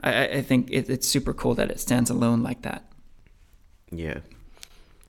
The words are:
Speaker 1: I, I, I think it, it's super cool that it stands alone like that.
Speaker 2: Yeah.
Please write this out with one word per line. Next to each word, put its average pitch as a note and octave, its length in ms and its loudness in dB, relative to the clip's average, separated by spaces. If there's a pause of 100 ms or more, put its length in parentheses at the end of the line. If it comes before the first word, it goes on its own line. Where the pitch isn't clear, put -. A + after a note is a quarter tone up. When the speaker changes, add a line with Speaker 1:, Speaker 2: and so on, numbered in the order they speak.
Speaker 1:
I, C3 100 2
I, A#2+ 120 4
I C3 180 -2
think B2 280 2
it, B2+ 200 0
it's C3 180 -2
super C#3 240 0
cool - 220 0
that - 160 0
it - 100 -6
stands A#2+ 300 2
alone A#2 320 2
like - 200 -4
that. - 220 -8 (1040)
Speaker 2:
Yeah. E2 280 -6 (920)